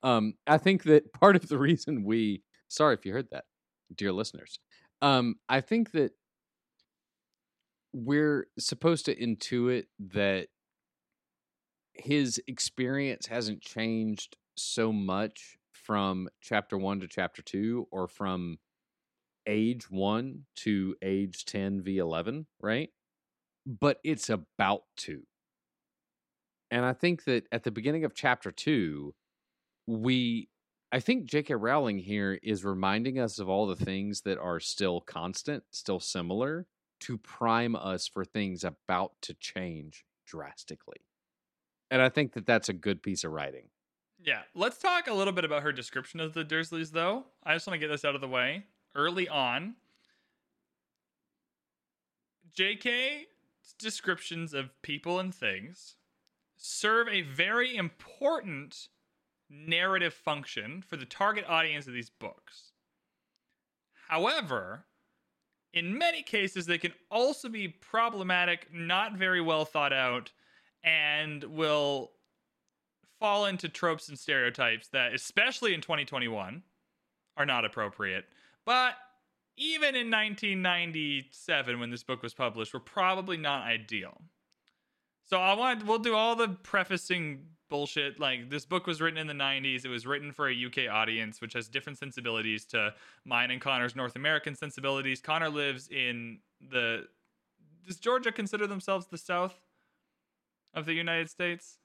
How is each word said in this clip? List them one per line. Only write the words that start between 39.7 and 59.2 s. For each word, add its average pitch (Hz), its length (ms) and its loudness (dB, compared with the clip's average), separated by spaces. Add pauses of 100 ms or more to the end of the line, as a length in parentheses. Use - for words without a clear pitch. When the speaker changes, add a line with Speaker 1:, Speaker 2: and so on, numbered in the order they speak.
Speaker 1:
drastically. - 680 -14 (960)
And 131 100 6
I 127 80 8
think 135 240 0
that 107 120 -6
that's 117 240 4
a 104 40 0
good 95 300 -2
piece 98 200 -4
of 82 80 -4
writing. 67 380 -8 (540)
Speaker 2:
Yeah. 131 180 -2 (140)
Let's 226 220 -2
talk 359 300 2
a 240 60 -2
little 196 200 2
bit 175 120 0
about 147 180 0
her 151 80 0
description 131 480 -8
of 160 140 -6
the 160 100 -2
Dursleys, 160 480 -2
though. 185 340 0 (180)
I 156 100 2
just 165 140 -2
wanna 180 120 -4
get 151 100 -4
this 147 160 -2
out 143 100 2
of 135 60 -4
the 135 60 -8
way. 131 380 0 (300)
Early 175 320 0
on, 143 480 0 (2750)
J 196 220 0
K's 262 500 -2 (520)
descriptions 170 760 -6
of 135 280 -8
people 165 380 -4
and 185 160 -4
things 110 600 -6 (600)
serve 226 540 0
a 202 120 0
very 196 540 0
important 180 1120 -4 (600)